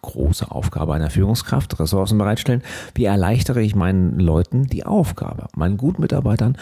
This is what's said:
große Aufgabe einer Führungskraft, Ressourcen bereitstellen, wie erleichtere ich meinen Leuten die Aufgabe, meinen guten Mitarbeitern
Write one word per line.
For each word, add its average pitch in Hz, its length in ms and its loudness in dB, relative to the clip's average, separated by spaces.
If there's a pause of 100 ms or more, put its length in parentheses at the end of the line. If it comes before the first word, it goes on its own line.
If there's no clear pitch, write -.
große - 500 -2
Aufgabe - 420 -2
einer 78 160 -2
Führungskraft, 113 680 0
Ressourcen 98 400 0
bereitstellen, 120 420 0 (320)
wie 120 120 0
erleichtere 101 560 2
ich 104 140 0
meinen 92 440 2
Leuten 87 460 2
die - 200 -4
Aufgabe, 117 680 -2
meinen 95 220 0
guten 151 240 0
Mitarbeitern 127 600 0